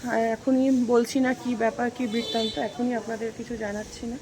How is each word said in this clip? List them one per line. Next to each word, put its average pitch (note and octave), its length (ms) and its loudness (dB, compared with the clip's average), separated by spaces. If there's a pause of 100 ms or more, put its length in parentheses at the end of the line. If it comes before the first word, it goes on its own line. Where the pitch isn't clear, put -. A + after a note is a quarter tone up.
আর A3+ 140 0
এখনই B3+ 520 4
বলছি A#3+ 480 4
না B3+ 140 4
কী B3 220 -2
ব্যাপার, A3+ 420 0
কী B3+ 100 -2
বৃত্তান্ত, A3+ 520 -2
এখনই A#3+ 340 -2
আপনাদের A3 440 -4
কিছু A#3 200 -8
জানাচ্ছি G#3+ 480 -6
না A#3 160 -6